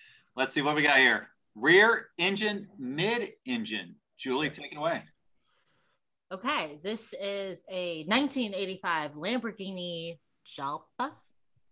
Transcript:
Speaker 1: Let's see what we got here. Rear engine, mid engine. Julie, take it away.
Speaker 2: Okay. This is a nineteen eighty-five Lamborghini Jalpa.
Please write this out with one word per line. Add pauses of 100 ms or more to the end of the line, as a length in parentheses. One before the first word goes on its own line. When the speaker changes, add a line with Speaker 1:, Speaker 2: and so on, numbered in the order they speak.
(380)
Speaker 1:
Let's
see
what
we
got
here. (280)
Rear (100)
engine, (100)
mid (120)
engine. (220)
Julie,
take
it
away. (1300)
Speaker 2:
Okay.
This
is
a
nineteen
eighty-five
Lamborghini (300)
Jalpa. (600)